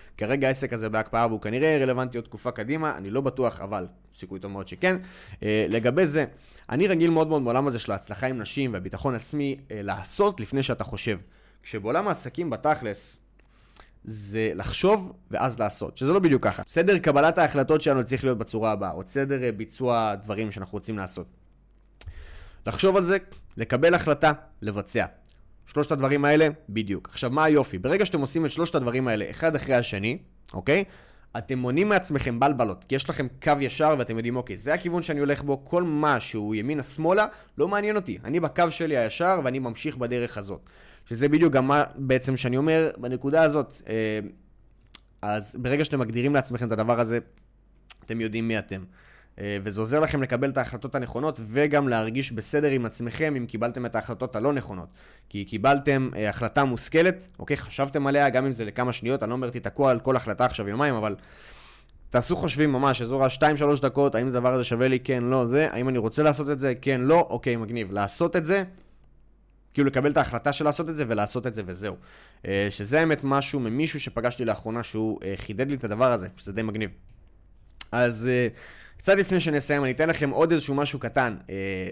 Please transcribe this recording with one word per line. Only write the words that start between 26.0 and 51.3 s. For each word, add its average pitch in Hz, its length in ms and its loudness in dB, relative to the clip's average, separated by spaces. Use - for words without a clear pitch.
האלה, 151 240 6
בדיוק. 98 440 -4
עכשיו, 123 180 -4
מה 151 140 2
היופי? 147 340 4
ברגע 180 280 0
שאתם 175 140 -2
עושים 156 260 0
את 139 40 -2
שלושת 165 240 -2
הדברים 127 340 0
האלה, 107 220 -2
אחד 160 240 0
אחרי - 200 0
השני, 117 440 0
אוקיי? 151 320 0
אתם 127 200 -6
מונעים 135 300 2
מעצמכם 143 520 0
בלבלות, 123 480 0
כי 135 60 -2
יש 135 160 -2
לכם 147 160 -4
קו 151 180 2
ישר 156 380 2
ואתם 113 180 -2
יודעים, 117 200 -2
"אוקיי, 110 200 -6
זה 127 180 -2
הכיוון 175 280 -2
שאני 147 180 -2
הולך 143 220 0
בו, 135 220 -2
כל 175 180 0
מה 151 380 2
שהוא 107 340 -4
ימינה 131 280 -2
שמאלה, 185 440 2
לא 160 100 2
מעניין 208 280 0
אותי. 185 280 -6
אני 156 160 -2
בקו 165 300 2
שלי 156 260 -2
הישר 170 480 2
ואני 131 140 -2
ממשיך 131 380 -6
בדרך 120 420 -4
הזאת." 98 220 -10
שזה 120 220 0
בדיוק 156 240 6
גם 131 160 4
מה 143 160 4
בעצם 131 420 0
שאני 127 200 0
אומר 160 400 4
בנקודה 127 460 2
הזאת, 147 460 2
אה, 107 320 -2
אז 104 380 -4
ברגע 139 240 2
שאתם 143 140 -2
מגדירים 123 360 0
לעצמכם 123 320 0
את 110 60 -2
הדבר 113 280 2
הזה, 117 180 2
אתם 113 160 -6
יודעים 113 280 -2
מי 110 100 0
אתם. 95 260 -8
אה, 101 240 -4
וזה 101 180 -4
עוזר 127 200 2
לכם 156 220 2
לקבל 135 280 0
את 131 80 -4
ההחלטות 123 360 -4
הנכונות, 127 520 -4